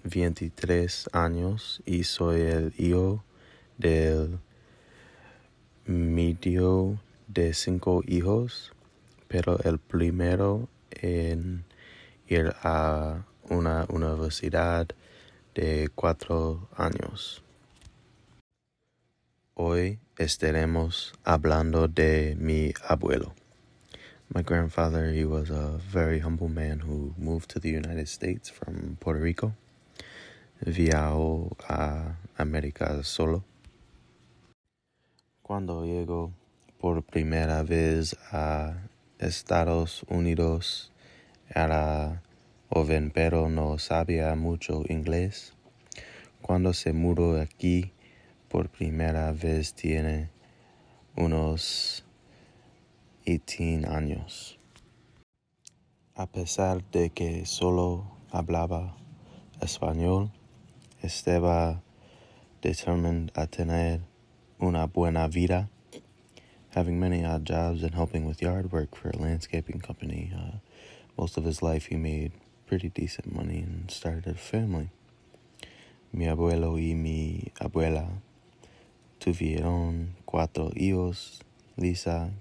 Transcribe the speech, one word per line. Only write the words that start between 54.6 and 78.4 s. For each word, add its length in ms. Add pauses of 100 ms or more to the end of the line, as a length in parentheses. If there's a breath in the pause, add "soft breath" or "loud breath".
A 100
pesar 640
de 200
que 360
solo 640 (220)
hablaba 640 (640 loud breath)
español, 720 (720)
estaba 800 (800 loud breath)
determined 720
a 100
tener 540 (580)
una 280
buena 420
vida. 400 (1080 loud breath)
Having 240
many 260
odd 200
jobs 380
and 120
helping 300
with 160
yard 320
work 240
for 140
a 80
landscaping 600
company, 540
uh, 240 (580 loud breath)
most 200
of 80
his 180
life 240
he 100
made 360 (340)
pretty 220
decent 460
money 240
and 320
started 360
a 80
family. 540 (1200 loud breath)
Mi 140
abuelo 540
y 160
mi 680
abuela 480 (1120 loud breath)